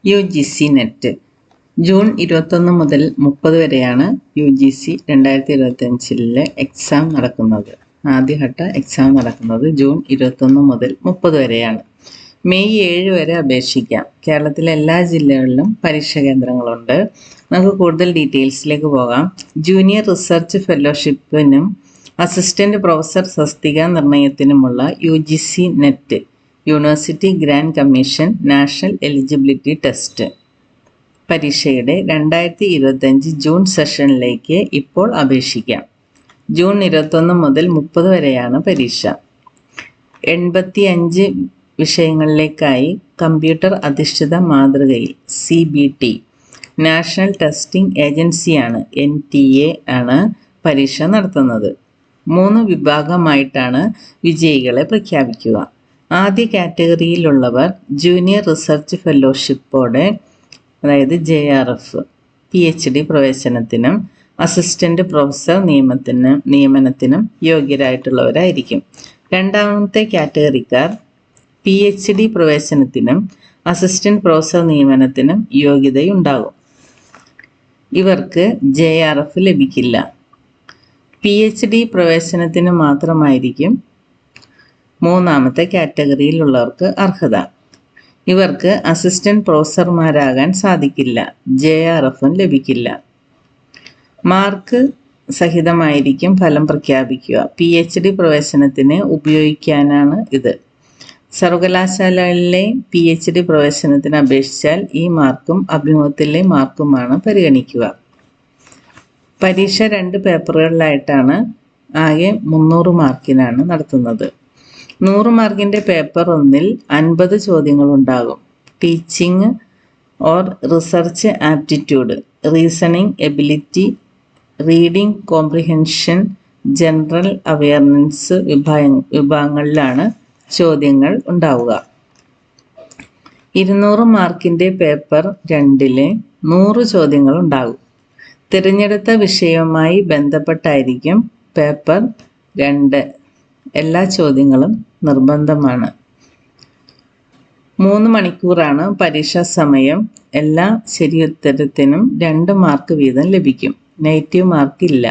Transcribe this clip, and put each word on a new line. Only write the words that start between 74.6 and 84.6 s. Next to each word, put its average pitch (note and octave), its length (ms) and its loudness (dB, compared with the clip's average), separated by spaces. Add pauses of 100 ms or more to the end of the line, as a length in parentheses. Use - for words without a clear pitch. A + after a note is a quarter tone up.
നിയമനത്തിനും C#3 720 2 (220)
യോഗ്യതയുണ്ടാകും. C#3+ 920 0 (1400)
ഇവർക്ക് F#3 540 0 (320)
ജെ D#3+ 140 2 (180)
ആർ C#3+ 160 -2
എഫ് F3 220 -4
ലഭിക്കില്ല. C3 480 0 (1300)
പി G#3 120 0 (120)
എച്ച് A3 260 -4
ഡി A3+ 100 2 (100)
പ്രവേശനത്തിന് E3+ 800 0 (100)
മാത്രമായിരിക്കും C#3+ 920 0 (1300)